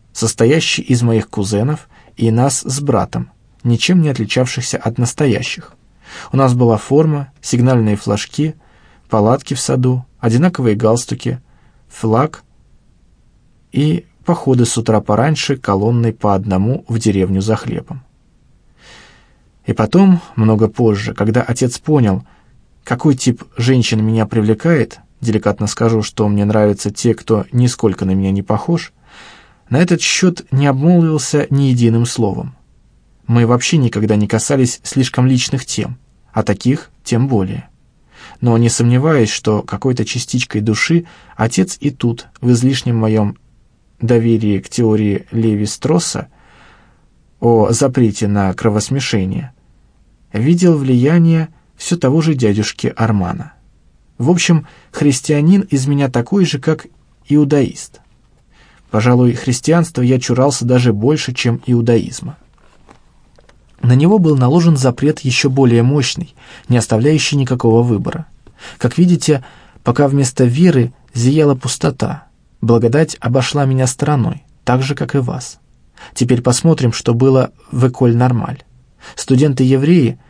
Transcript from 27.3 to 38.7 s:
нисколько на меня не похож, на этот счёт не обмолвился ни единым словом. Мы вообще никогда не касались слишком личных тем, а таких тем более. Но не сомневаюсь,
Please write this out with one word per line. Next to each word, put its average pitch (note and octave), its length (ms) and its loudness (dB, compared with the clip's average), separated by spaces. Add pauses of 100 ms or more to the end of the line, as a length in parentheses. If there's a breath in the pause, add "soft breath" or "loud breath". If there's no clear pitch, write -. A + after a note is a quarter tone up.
нисколько A#2+ 540 0
на F#2+ 60 0
меня F#2+ 200 0
не G2 100 -2
похож, C3 500 -4 (800 loud breath)
на B2 80 0
этот F3 240 2
счёт - 500 -2
не C#3 160 2
обмолвился D3+ 840 0
ни C#3 140 2
единым A#2+ 420 2
словом. A2+ 500 -4 (720)
Мы A#2 200 2
вообще B2 300 0
никогда A2 380 0
не G#2 120 2
касались B2+ 560 -2
слишком B2+ 420 -2
личных C3 400 -2
тем, B2 320 -8 (340)
а A2 120 -4
таких B2 480 -2 (120)
тем A#2+ 240 -2
более. G2+ 420 -4 (720 loud breath)
Но A#2 160 2
не A#2 120 2
сомневаюсь, B2 600 2